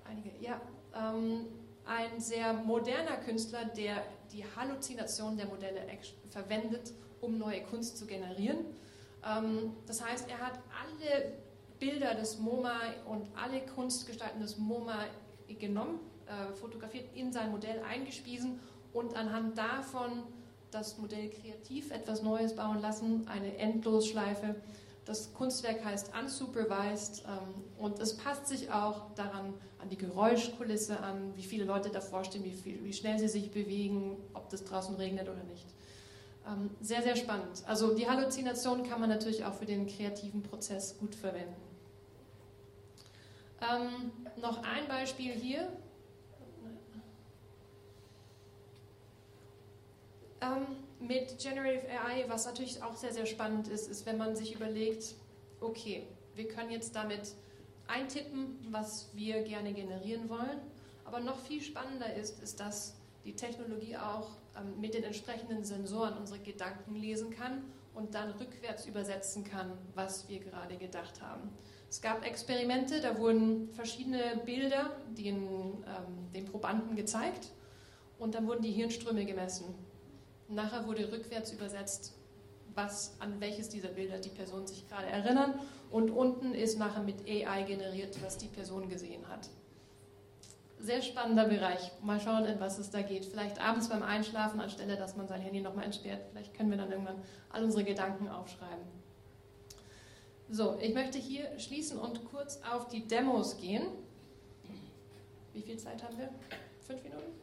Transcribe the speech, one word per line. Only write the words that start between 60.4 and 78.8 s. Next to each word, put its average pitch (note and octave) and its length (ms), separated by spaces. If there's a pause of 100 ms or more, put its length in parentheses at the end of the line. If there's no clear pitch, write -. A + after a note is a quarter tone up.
aber A#3+ 140
noch B3+ 180
viel D4 240
spannender B3+ 520
ist, G#3 280
ist, - 180
dass - 360 (280)
die - 100
Technologie A3+ 640
auch, G#3+ 360 (240)
ähm, G3+ 220
mit G#3+ 140
den A3 120
entsprechenden A3 600
Sensoren G3+ 540
unsere G3+ 220
Gedanken G3+ 560
lesen A3 340
kann B3+ 320 (320)
und G#3+ 200
dann G#3+ 180
rückwärts A#3 520
übersetzen G3 600
kann, F#3 280 (220)
was F#3+ 340
wir G3 120
gerade F3+ 360
gedacht F3+ 460
haben. - 260 (400)
Es - 140
gab A3 240
Experimente, B3 720
da A#3 160
wurden A3 540
verschiedene B3+ 500 (240)
Bilder C4+ 460 (180)
den, G3+ 280
ähm, F#3+ 1000
den F#3+ 100
Probanden G#3+ 520
gezeigt A#3 560 (640)
und A3 160
dann A3+ 120
wurden A#3 160
die A3 100
Hirnströme A3+ 520